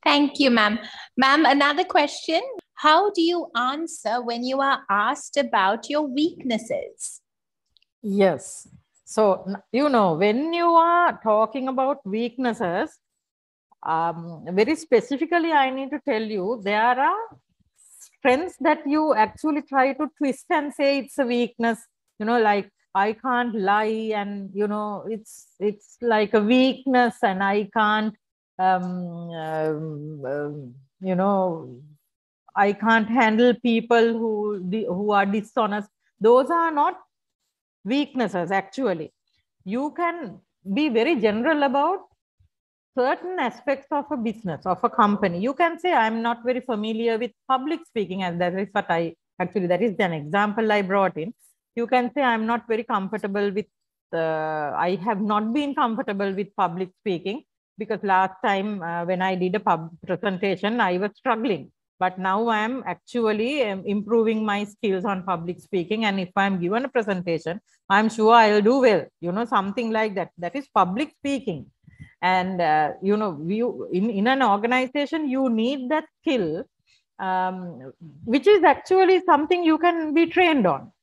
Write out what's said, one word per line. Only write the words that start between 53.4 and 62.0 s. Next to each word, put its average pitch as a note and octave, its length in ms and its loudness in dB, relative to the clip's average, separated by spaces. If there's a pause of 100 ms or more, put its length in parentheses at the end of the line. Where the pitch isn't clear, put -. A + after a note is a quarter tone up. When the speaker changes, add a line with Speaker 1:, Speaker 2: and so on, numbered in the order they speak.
Speaker 2:
with, G#3 140 -4 (480)
uh, D#3 640 -2
I F3+ 260 0
have G#3 180 -2 (120)
not G#3+ 200 -2
been C#4+ 220 -2
comfortable A3 580 -2
with F#3+ 220 -8
public F3+ 360 -4 (100)
speaking G3 420 -6 (340)
because G#3+ 260 -6
last F#3+ 320 2 (100)
time, G3+ 360 -2
uh, E3+ 220 -6
when F3+ 180 -2
I F#3+ 140 0
did F3+ 200 -2
a G#3+ 40 0
pub E3 300 0 (180)
presentation, G3 720 -2
I F3+ 200 0
was G#3 160 -4
struggling. A3 560 -2 (280)
But F#3 200 -2